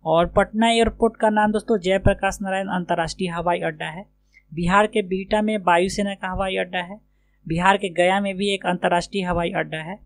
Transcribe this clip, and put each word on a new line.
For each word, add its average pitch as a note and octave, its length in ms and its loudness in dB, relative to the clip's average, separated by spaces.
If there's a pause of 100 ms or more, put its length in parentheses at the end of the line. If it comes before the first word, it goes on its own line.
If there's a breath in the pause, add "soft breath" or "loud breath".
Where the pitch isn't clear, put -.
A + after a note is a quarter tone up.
और E3 220 4
पटना G#3+ 440 2
एयरपोर्ट A3+ 460 2
का A3 140 2
नाम G#3+ 220 2
दोस्तों G#3+ 260 0
जयप्रकाश F#3+ 640 2
नारायण F#3+ 260 -4
अंतर्राष्ट्रीय F3 600 -2
हवाई E3+ 280 -2
अड्डा D#3+ 280 -6
है। E3 200 -12 (480 soft breath)
बिहार F3+ 320 4
के G#3+ 160 -2
बिहटा F#3+ 400 -2
में G#3+ 160 -2
वायुसेना F#3+ 560 0
का F#3 160 -8
हवाई F#3+ 260 -4
अड्डा F#3 220 -4
है। F3+ 220 -10 (480)
बिहार F3+ 280 4
के G3 120 -4
गया F3 320 2
में G3 160 -4
भी G3 180 0
एक F#3+ 120 -4
अंतर्राष्ट्रीय F3+ 580 0
हवाई F3 260 -2
अड्डा D#3 280 -4
है। E3+ 280 -10